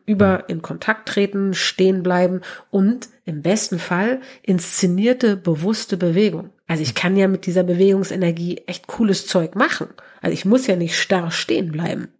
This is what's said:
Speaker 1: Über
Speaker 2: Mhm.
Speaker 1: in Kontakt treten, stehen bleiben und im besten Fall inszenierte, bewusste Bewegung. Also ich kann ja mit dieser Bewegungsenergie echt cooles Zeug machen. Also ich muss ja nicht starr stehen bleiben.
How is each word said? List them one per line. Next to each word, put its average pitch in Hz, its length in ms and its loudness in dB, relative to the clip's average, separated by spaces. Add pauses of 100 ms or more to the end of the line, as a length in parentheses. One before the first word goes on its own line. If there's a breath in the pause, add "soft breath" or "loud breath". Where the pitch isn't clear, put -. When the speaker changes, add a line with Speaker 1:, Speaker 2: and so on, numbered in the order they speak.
Speaker 1:
Über 196 320 4
Speaker 2:
Mhm. - 80 -12
Speaker 1:
in 165 160 -6
Kontakt - 440 -6
treten, 196 460 0
stehen 185 500 0
bleiben 180 380 0 (300 loud breath)
und 202 380 2 (180)
im 151 160 -6
besten 180 360 -2
Fall 208 420 -2 (220 loud breath)
inszenierte, 202 920 2
bewusste 180 640 -2
Bewegung. 175 500 0 (180)
Also 160 160 -2
ich 127 120 -4
kann 180 220 0
ja 190 120 4
mit 190 160 0
dieser 180 200 2
Bewegungsenergie 180 1040 0
echt - 200 -10
cooles 208 400 0
Zeug 170 280 0
machen. 214 340 -2 (340 loud breath)
Also 170 100 -2
ich - 140 -4
muss 254 200 4
ja 196 100 2
nicht 170 220 -2
starr 175 320 0
stehen 180 420 -2
bleiben. 165 360 -4 (120)